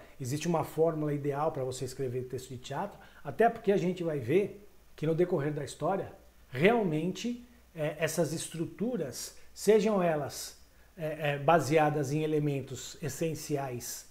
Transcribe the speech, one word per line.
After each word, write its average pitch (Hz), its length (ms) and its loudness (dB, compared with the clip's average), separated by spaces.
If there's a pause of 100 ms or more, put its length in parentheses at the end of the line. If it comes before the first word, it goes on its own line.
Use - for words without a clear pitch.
(200)
existe 139 260 -4
uma 165 160 2
fórmula 156 520 0
ideal 143 360 0
pra 139 140 -4
você 127 220 -4
escrever 127 380 -4
texto - 260 -10
de 123 80 -10
teatro", 165 420 -8 (240)
até 220 240 4
porque 226 240 0
a 202 40 6
gente 175 280 0
vai 151 160 -2
ver 156 400 2 (340)
que 151 120 -4
no 165 80 4
decorrer 156 380 2
da 147 120 -6
história, 156 480 -4 (360)
realmente, 185 960 2 (300)
é, 156 240 -4
essas 156 340 0
estruturas, 165 1040 -6 (160)
sejam 208 500 4
elas, 151 540 -2 (400)
é, 156 360 -2
é, 143 60 -2
baseadas 151 760 4
em 156 100 0
elementos 147 800 -2
essenciais 139 1080 -4